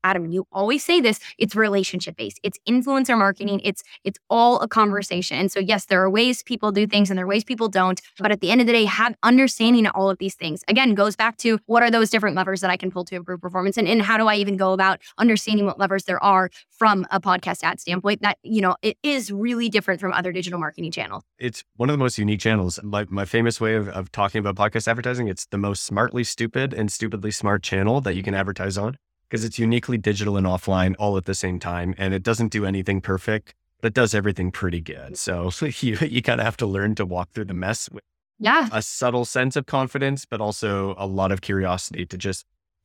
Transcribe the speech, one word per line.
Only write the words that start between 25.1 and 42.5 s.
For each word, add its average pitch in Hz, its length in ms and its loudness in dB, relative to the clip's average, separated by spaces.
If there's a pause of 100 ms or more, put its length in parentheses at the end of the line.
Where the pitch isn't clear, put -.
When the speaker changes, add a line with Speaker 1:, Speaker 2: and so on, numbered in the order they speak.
Speaker 2:
it's 95 160 -6
the - 140 -6
most 101 260 -2
smartly 113 400 0
stupid 127 480 -4
and 110 180 -2
stupidly 107 400 -6
smart 101 320 0
channel 104 380 2
that 101 160 -4
you 95 60 -4
can 98 100 -4
advertise 98 460 -4
on 110 180 -4 (340)
'cause 113 140 -4
it's 113 140 -8
uniquely 117 400 0
digital 101 400 0
and 95 80 2
offline 92 520 2
all 104 200 0
at 87 80 -6
the 95 80 -2
same 90 260 -4
time. 87 380 -4
And 95 160 -2
it 95 80 -2
doesn't 113 260 0
do 104 160 -2
anything 98 380 -2
perfect, 104 520 -4 (280)
but 117 60 0
it 104 60 -4
does 117 200 4
everything 95 360 0
pretty 87 300 -4
good. 69 380 -14
So 90 380 -2
<laughs> - 40 -8 (200)
you, 113 200 -2
you 123 220 0
kinda 120 200 0
have 110 140 -2
to 117 100 -2
learn 101 280 0
to 101 100 -4
walk 90 280 -6
through 110 120 -8
the 95 100 -10
mess 92 360 -4
with 104 120 -18 (360)
Speaker 1:
Yeah. 240 340 2
Speaker 2:
a 110 80 0
subtle 123 460 -2
sense 131 300 -2
of 139 100 -4
confidence, 135 580 -2
but 110 160 -8
also 101 560 -2
a 98 100 -6
lot 95 240 0
of 95 120 -2
curiosity 92 640 -2
to 92 100 -14
just 92 300 -6 (380)